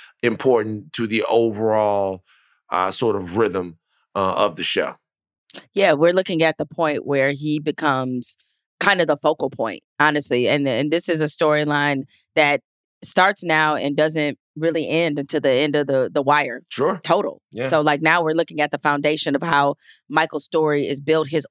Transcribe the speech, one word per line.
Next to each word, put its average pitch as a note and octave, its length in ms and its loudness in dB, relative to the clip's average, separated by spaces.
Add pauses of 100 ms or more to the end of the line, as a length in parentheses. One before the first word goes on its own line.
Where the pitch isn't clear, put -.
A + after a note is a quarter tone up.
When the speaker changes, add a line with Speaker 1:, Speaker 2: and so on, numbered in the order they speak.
(220)
Speaker 1:
important A2+ 680 0
to A#2 140 -4
the G#2+ 180 -2
overall, G#2+ 1000 0 (460)
uh, F#2 200 0
sort G#2+ 260 0
of F#2 220 -4
rhythm, F2+ 400 0 (360)
uh, F#2+ 220 0
of G#2 200 0
the F2 60 -8
show. D#2+ 340 -2 (760)
Speaker 2:
Yeah, G3 200 2
we're D#3+ 200 4
looking F#3 300 0
at D#3+ 160 0
the D3 80 -6
point D3+ 400 -4
where C#3 240 0
he D3+ 300 -4
becomes C3 760 -4 (440)
kind F#3+ 200 2
of D#3+ 60 4
the D3+ 100 2
focal D3 340 -2
point, A2+ 320 -6 (180)
honestly. C#3+ 480 2
And, C#3+ 180 0
and C3+ 260 0
this E3+ 160 -2
is D#3+ 120 0
a D3+ 60 0
storyline D3 800 0 (300)
that D3 260 2 (440)
starts F#3+ 400 2
now D#3 320 2
and C#3 200 -2
doesn't D#3 420 0 (180)
really D#3 320 -2
end D#3 280 0
until C#3+ 240 -4
the C#3 120 4
end C#3+ 240 2
of D3 100 0
the, C3 260 0
the C#3+ 100 0
Wire C#3 480 2
Speaker 1:
Sure. D#3+ 340 -2
Speaker 2:
total. E3+ 360 0 (120)
Speaker 1:
Yeah. B2+ 160 -4
Speaker 2:
So, D#3 140 2
like, D3 200 0
now E3 180 4
we're D#3 140 0
looking D#3+ 260 -2
at D3 120 0
the - 60 -6
foundation D3 580 0
of C3+ 80 -2
how C#3+ 320 2 (320)
Michael's D#3 360 -2
story D3+ 440 0
is C#3 120 -4
built, D#3 280 0
his C#3+ 220 -4